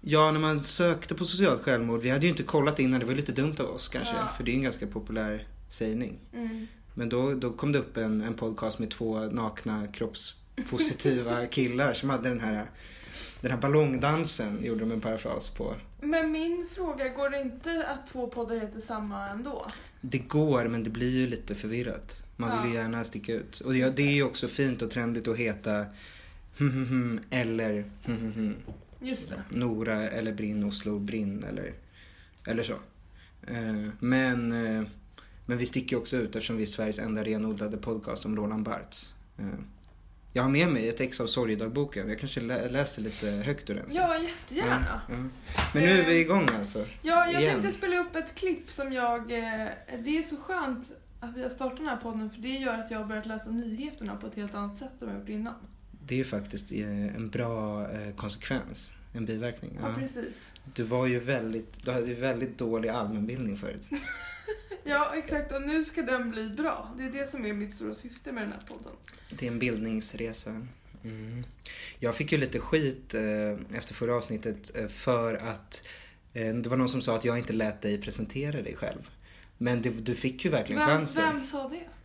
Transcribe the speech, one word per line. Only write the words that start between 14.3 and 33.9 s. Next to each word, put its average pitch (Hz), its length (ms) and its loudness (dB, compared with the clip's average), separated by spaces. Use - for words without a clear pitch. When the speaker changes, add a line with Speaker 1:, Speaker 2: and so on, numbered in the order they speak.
Speaker 1:
gjorde 117 160 0
de 113 120 0
en 110 100 0
parafras 117 480 -2
på. - 260 -4
Speaker 2:
Men 311 300 2
min 339 440 0
fråga, 285 340 -2
går 277 200 0
det 277 120 -2
inte 294 460 -2
att - 200 -6
två 247 200 -4
poddar 233 320 -2
heter 214 200 -6
samma 208 500 -4
ändå? 240 360 -6
Speaker 1:
Det 135 160 -2
går, 135 500 4
men 113 160 2
det 110 60 0
blir 117 280 0
ju 127 100 6
lite 110 280 -2
förvirrat. 117 680 -4
Man 117 260 0
vill 120 100 2
ju 117 60 2
Speaker 2:
Ja. 113 60 2
Speaker 1:
gärna 113 200 0
sticka 110 300 -4
ut. - 260 -4
Och 131 140 0
det, 131 60 6
Speaker 2:
Just 131 180 6
Speaker 1:
det 143 60 6
är - 20 6
Speaker 2:
det. 143 60 6
Speaker 1:
ju 143 120 6
också 127 240 0
fint 127 340 2
och 113 100 0
trendigt 117 360 0
att 113 100 2
heta 107 480 0
hm, 143 140 4
hm, 131 160 0
hm, 120 320 2
eller 113 640 2
hm, 117 140 0
hm, 113 160 -2
hm. 107 220 0
Speaker 2:
Just 254 280 -4
det. - 200 -8
Speaker 1:
Nora 110 600 2
eller 110 240 0
Brinn 104 300 0
Oslo 101 360 0
Brinn 104 440 -2
eller, 101 300 -6
eller 113 160 0
så. 117 100 -2
Eh, 110 400 -2